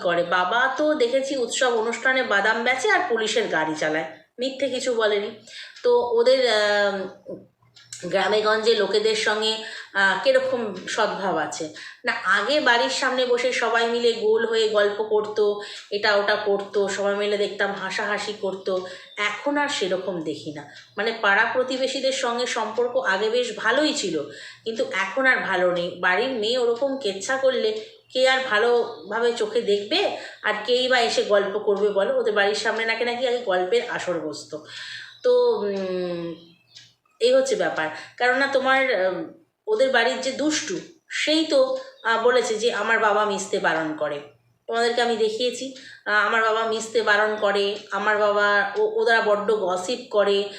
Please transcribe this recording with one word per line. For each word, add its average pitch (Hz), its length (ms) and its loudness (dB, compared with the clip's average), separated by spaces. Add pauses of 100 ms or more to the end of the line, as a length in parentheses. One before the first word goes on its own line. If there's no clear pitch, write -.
করে, 175 200 2
বাবা 190 540 0
তো 302 180 2
দেখেছি 262 420 0
উৎসব 240 400 0
অনুষ্ঠানে 233 460 0
বাদাম 220 420 2
বেচে 262 260 0
আর 370 180 4
পুলিশের 220 400 0
গাড়ি 156 260 -2
চালায়, 156 300 -2 (340)
মিথ্যে 269 300 -4
কিছু 247 260 -2
বলেনি। 214 360 0 (520)
তো 240 300 4
ওদের, 247 360 4
আহ, 202 580 2 (1000)
গ্রামেগঞ্জে 214 680 2
লোকেদের 208 420 2
সঙ্গে, 220 480 -2 (300)
আহ, 196 300 2
কিরকম 254 500 2 (140)
সদ্ভাব 185 480 -2
আছে। 151 320 -4 (360)
না, 247 80 -2
আগে 208 480 0
বাড়ির 254 300 4
সামনে 254 360 0
বসে 247 260 0
সবাই 233 340 0
মিলে 233 260 2
গোল 220 340 2
হয়ে 226 220 2
গল্প 208 340 2
করতো, 208 580 0 (300)
এটা 208 260 0
ওটা 202 200 2
করতো, 202 520 -2
সবাই 202 260 -2
মিলে 208 220 -2
দেখতাম 202 360 -2
হাসাহাসি 202 600 -6
করতো। 190 540 -4 (300)
এখন 208 420 -2
আর 285 100 0
সেরকম 185 540 -4
দেখি 151 320 -8
না। - 140 -14 (280)
মানে, 220 260 -2
পাড়া 208 300 4
প্রতিবেশীদের 262 600 -2
সঙ্গে 247 340 -2
সম্পর্ক 240 500 -2
আগে 196 340 0
বেশ 240 260 -2
ভালোই 262 380 2
ছিল, 160 280 -2 (420)
কিন্তু 226 280 -4
এখন 190 340 -2
আর 254 100 4
ভালো 180 360 0
নেই। 175 280 -4
বাড়ির 185 300 0
মেয়ে 233 280 -2
ওরকম 254 400 0
কেচ্ছা 202 380 -4
করলে 240 640 -2 (120)
কে 262 160 4
আর 262 120 4 (100)
ভালোভাবে 233 840 0
চোখে 226 280 0
দেখবে? 214 580 0 (240)
আর 208 120 0 (120)
কেই 247 220 2
বা 247 120 4
এসে 233 220 2
গল্প 196 360 2
করবে 202 300 2
বলো? 202 300 2
ওদের 226 160 0
বাড়ির 202 200 4
সামনে 220 300 -2
নাকি, 226 200 -2
নাকি 240 240 -2
আগে 240 100 0
গল্পের 180 520 0
আসর 170 300 -4
বসতো। 151 460 -10 (560)
তো, 247 380 4
উম, 180 760 -4 (840)
এই 247 120 4
হচ্ছে 262 240 4
ব্যাপার। 156 320 -2 (300)
কেননা 254 280 2
তোমার, 269 380 2
উম, 185 480 -2 (340)
ওদের 214 240 2
বাড়ির 240 300 2
যে 269 120 -2
দুষ্টু, 285 460 -2 (320)
সেই 311 340 0
তো, 262 340 2 (240)
আহ, 226 200 0
বলেছে 240 320 4
যে 220 180 0
আমার 214 260 0
বাবা 214 260 4
মিশতে 196 340 -2
বারণ 160 380 0
করে। 147 240 -4 (460)
তোমাদেরকে 233 360 0
আমি 233 140 0
দেখিয়েছি, 233 580 -2 (320)
আহ, 208 60 -2
আমার 214 300 2
বাবা 220 240 2
মিশতে 220 360 -2
বারণ 214 340 2
করে, 202 400 0 (140)
আমার 208 280 0
বাবা, 202 580 4
ও, 214 60 2
ওরা 220 380 2
বড্ড 208 320 2
গসিপ 190 580 -2
করে, 202 340 2 (140)